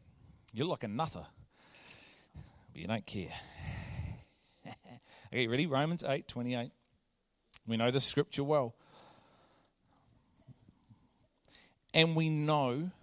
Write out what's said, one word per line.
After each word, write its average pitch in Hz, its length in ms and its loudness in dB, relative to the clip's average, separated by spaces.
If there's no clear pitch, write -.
You're 123 160 -2
like 160 160 -4
a 120 40 -2
nutter, 107 380 -4
but 73 100 -14
you 90 60 -8
don't 107 180 -2
care. 90 280 -6
<laughs> - 80 -14
Okay, 123 140 2
ready? 127 180 2
Romans 156 420 0
eight 139 200 -2
twenty-eight. 123 440 -4
We 113 100 -2
know 117 140 4
this 135 160 2
scripture - 380 0
well. 139 320 2
And 165 240 6
we 160 140 4
know 151 600 2